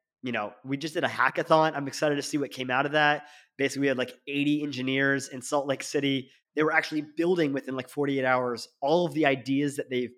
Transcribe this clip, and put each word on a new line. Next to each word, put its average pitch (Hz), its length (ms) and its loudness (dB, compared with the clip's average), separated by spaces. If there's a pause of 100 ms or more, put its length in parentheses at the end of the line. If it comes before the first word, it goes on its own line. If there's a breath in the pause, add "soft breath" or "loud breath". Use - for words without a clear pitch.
(240)
you 127 80 -4
know, 107 220 -4 (120)
we 135 120 -4
just 156 180 -8
did 165 80 -2
a 127 40 0
hackathon. 156 680 4
I'm 139 120 -4
excited 147 280 -2
to 139 80 -4
see - 160 -4
what 131 100 -4
came 127 220 -6
out 135 160 2
of 143 60 -4
that. 147 320 2 (340 loud breath)
Basically, 135 220 -2
we 139 60 2
had, 131 100 2
like, 123 160 -4 (140)
eighty 143 360 0
engineers 135 640 0
in 127 120 -12
Salt 143 260 -2
Lake 135 160 -2
City. 135 480 -2 (240 soft breath)
They 151 80 2
were 156 100 6
actually 156 320 2 (100)
building 165 380 2
within, 131 220 -4
like, 127 140 -6
forty-eight 139 360 -2
hours 127 420 0 (140)
all 165 240 2
of 147 80 -4
the 151 140 4
ideas 139 480 0
that 135 160 -8
they've 123 260 -2